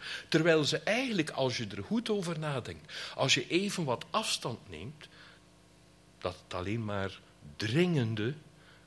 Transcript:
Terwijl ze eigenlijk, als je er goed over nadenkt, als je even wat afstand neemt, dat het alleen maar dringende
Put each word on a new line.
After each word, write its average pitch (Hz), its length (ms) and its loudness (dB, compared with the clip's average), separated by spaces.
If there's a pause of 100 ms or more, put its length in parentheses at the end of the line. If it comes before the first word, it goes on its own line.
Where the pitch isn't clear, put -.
(280)
Terwijl 160 360 6
ze 139 140 2
eigenlijk, 214 520 0
als 131 260 0
je 117 100 -2 (100)
er 104 60 -4
goed 226 280 -2
over 175 280 -2
nadenkt, 131 540 -4 (220)
als 131 200 4
je - 140 2
even 185 360 2
wat 123 260 0
afstand 165 480 -2 (100)
neemt, 95 400 -12 (1120)
dat 90 260 -4
het - 100 -8
alleen 101 300 -2
maar 98 360 -4 (360)
dringende 127 800 2 (520)